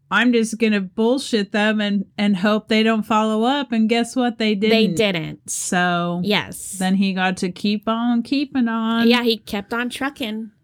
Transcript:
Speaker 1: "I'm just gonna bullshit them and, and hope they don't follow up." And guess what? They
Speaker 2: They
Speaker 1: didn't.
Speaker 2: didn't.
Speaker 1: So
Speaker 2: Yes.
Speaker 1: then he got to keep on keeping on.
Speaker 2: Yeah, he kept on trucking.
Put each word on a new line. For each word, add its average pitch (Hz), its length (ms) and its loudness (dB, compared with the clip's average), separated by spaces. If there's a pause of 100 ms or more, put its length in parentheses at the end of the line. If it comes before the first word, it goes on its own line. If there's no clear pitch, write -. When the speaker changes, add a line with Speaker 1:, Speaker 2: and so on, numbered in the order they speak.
(100)
Speaker 1:
"I'm 226 220 2
just 226 260 0
gonna 214 220 2
bullshit 220 720 -2
them 214 280 0
and, 202 260 -2 (120)
and 208 180 2
hope 214 320 0
they 220 140 2
don't 220 220 2
follow 220 400 0
up." 277 280 0
And 220 160 2
guess 233 280 0
what? 240 220 0
They 214 160 2
Speaker 2:
They 220 340 4
Speaker 1:
didn't. 170 80 -2
Speaker 2:
didn't. 175 540 -2
Speaker 1:
So 175 760 -2
Speaker 2:
Yes. 175 540 -4
Speaker 1:
then 190 180 0
he 196 160 2
got 185 260 -2
to 185 140 -2
keep 208 360 -4
on 233 340 0
keeping 277 460 -2
on. 226 400 0
Speaker 2:
Yeah, 240 140 4
he 226 140 2
kept 202 380 -8
on 240 160 -2
trucking. 226 600 -8 (140)